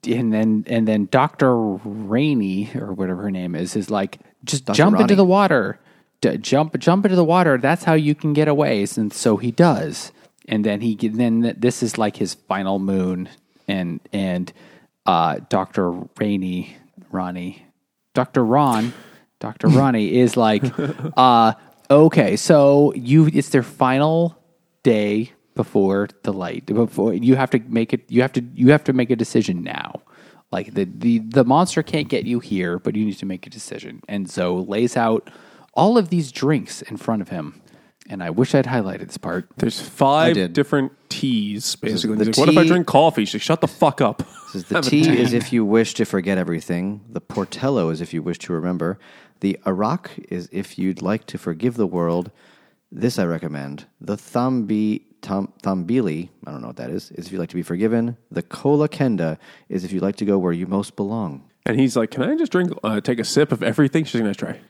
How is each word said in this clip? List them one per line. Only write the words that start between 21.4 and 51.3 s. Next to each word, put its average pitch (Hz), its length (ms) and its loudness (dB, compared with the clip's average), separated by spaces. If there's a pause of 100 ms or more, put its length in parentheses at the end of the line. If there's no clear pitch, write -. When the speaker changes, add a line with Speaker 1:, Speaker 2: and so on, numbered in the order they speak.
Speaker 1:
"Okay, 143 460 6
so 143 580 6
you, 147 380 4
it's 139 180 0
their 131 120 4
final 156 720 0 (460)
day 107 500 0 (220)
before 101 540 0 (140)
the - 100 -4
light. 98 340 -8
Before 107 480 0
you 120 220 4
have 131 140 -2
to 123 180 2
make 117 240 -2
it, 123 180 -4
you 120 120 2
have 135 100 -2
to, 127 100 -4 (120)
you 127 180 6
have 147 120 4
to 139 80 0
make 127 180 0
a 123 60 2
decision 104 460 0
now. - 380 -10 (500)
Like, 95 240 -8
the, 98 100 0
the, 110 360 0
the 117 240 2
monster 156 380 2
can't 147 260 -4
get 123 160 -2
you 117 160 -2
here, 90 380 -4
but - 180 -4
you 107 80 -2
need 101 140 -4
to 98 80 -10
make 92 200 -10
a - 40 -20
decision." - 580 -16
And 98 220 -6
so 90 260 -2
lays 101 400 -2
out 113 340 0 (440)
all 202 220 4
of 202 140 2
these 165 220 -2
drinks 131 500 -2
in - 140 -12
front 110 260 -4
of 90 60 -10
him. 78 320 -10 (500)
And 95 120 -10
I 85 80 -8
wish 107 240 0
I'd 139 120 4
highlighted 117 400 -6
this - 100 -18
part. 90 320 -8 (100)
Speaker 3:
There's 113 220 -4
five 151 500 2
Speaker 2:
I - 20 2
did. 92 220 0
Speaker 3:
different 139 360 0 (180)
teas, 107 540 -4
Speaker 2:
This - 40 -8
is - 100 -6
Speaker 3:
basically. 107 400 -2
Speaker 2:
the 107 80 2
Speaker 3:
He's 110 140 0
like, 143 80 6
"What 170 60 6
if 156 60 6
I 165 40 8
Speaker 2:
tea 160 60 6
Speaker 3:
drink 175 200 2
coffee?" 147 360 4
She's - 100 -6
like, 127 80 -6
"Shut - 180 0
the - 80 0
fuck - 320 0
up." 113 240 0 (280)
Speaker 2:
This - 40 -18
is 90 80 -10
the - 100 -6
Speaker 3:
<laughs> - 20 0
Have 151 100 0
a 127 40 -2
Speaker 2:
tea 147 140 4
Speaker 3:
tea. 143 160 4
Speaker 2:
is 123 120 2
if 117 200 -2
you 117 120 2
wish 107 300 2
to 113 100 0
forget 98 320 -2
everything. 90 720 -4
The 110 120 -10
Portello 104 720 -4
is 80 80 -6
if 85 120 -10
you 82 100 -4
wish 85 180 -6
to - 120 -8
remember. 87 460 -4 (400)
The 98 180 -2 (100)
Arak 104 440 -4 (180)
is 87 240 -10
if - 260 -10
you'd 95 220 -4
like 104 260 -4
to - 120 -12